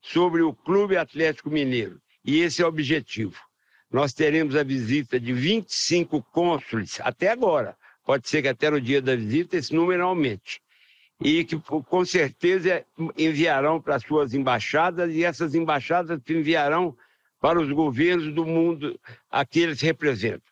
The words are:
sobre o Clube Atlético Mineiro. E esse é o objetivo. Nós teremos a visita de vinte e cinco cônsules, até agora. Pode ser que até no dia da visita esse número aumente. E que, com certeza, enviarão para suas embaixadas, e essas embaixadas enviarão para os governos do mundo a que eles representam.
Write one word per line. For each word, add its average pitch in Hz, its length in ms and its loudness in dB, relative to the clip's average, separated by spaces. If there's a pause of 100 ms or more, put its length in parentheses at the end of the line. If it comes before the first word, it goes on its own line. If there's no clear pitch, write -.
sobre 170 420 2
o 156 100 2
Clube 196 440 0
Atlético 151 540 -2
Mineiro. 127 500 -2 (240)
E 143 140 2
esse 170 240 0
é - 20 4
o 170 40 2
objetivo. 143 680 -4 (560)
Nós 135 220 0
teremos 156 420 0
a 147 80 2
visita 131 560 -2
de 120 140 -4
vinte 180 380 0
e - 40 -8
cinco 160 480 -2 (100)
cônsules, 151 720 -2
até - 280 0
agora. 165 460 0 (280)
Pode 135 240 0
ser 151 140 0
que 139 60 0
até 151 220 0
no 147 100 2
dia 131 220 0
da 131 140 0
visita 131 400 -2
esse - 180 -4
número 175 300 2
aumente. 151 560 -2 (600)
E 160 240 2
que, 160 140 -8
com 156 460 -2
certeza, 180 800 0 (320)
enviarão 156 640 2
para 143 180 -2
suas 143 360 0
embaixadas, 156 800 0
e 165 100 0
essas 165 300 -2
embaixadas 160 720 0
enviarão 160 680 0 (440)
para 165 200 4
os 143 120 0
governos 151 640 0
do 165 100 0
mundo 165 560 0 (300)
a 139 140 0
que - 160 0
eles 165 200 0
representam. 127 720 -2